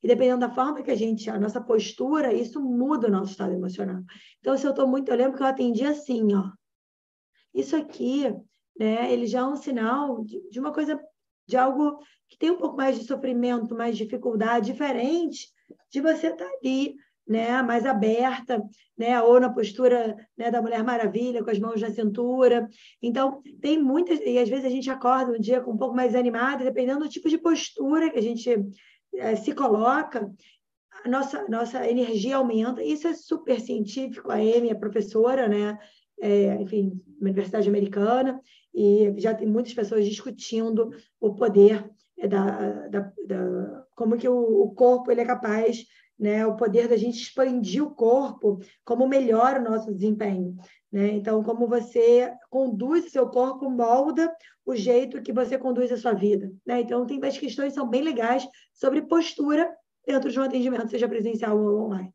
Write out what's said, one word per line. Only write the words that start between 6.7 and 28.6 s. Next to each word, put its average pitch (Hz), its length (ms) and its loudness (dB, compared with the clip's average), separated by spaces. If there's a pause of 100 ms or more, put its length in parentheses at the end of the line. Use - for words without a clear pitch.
Isso 269 220 -2
aqui, 262 580 -2 (460)
né, 226 320 0
ele 240 160 0
já 233 120 -2
é 247 40 0
um 277 140 -4
sinal 247 680 -4
de, - 260 -12
de 220 80 -12
uma 285 140 -6
coisa, 302 260 -4 (480)
de 254 120 -2
algo 269 420 0 (300)
que - 80 -20
tem 320 120 0
um 359 80 0
pouco 285 200 -6
mais 269 200 0
de 226 80 -10
sofrimento, 240 720 -4
mais 233 220 -4
dificuldade, 220 720 -2
diferente 277 800 -2 (420)
de 269 80 -4
você 320 340 0
tá - 120 -10
ali, 277 500 -4 (320)
né, 226 340 0
mais 240 240 0
aberta, 240 760 0 (360)
né, 240 240 0
ou 240 180 10
na 254 100 4
postura, 233 680 0 (200)
né, 233 120 -2
da 233 120 0
Mulher 226 220 -2
Maravilha, 233 600 -2
com 233 60 -6
as 208 100 0
mãos 226 200 -4
na 220 100 -4
cintura. 240 760 2 (340)
Então, 269 400 -2 (200)
tem 311 200 2
muitas, 302 380 2
e 240 180 0
às 240 120 4
vezes 262 160 -2
a 254 40 0
gente 254 200 -4
acorda 254 420 0
um 226 80 -2
dia 240 220 2
com 247 100 -8
um 214 60 -4
pouco 247 180 -2
mais 247 200 2
animada, 247 480 0
dependendo 254 380 0
do 302 80 -4
tipo - 200 -4
de 320 80 2
postura 320 720 0
que 277 100 -2
a - 20 0
gente, 233 280 -2 (640)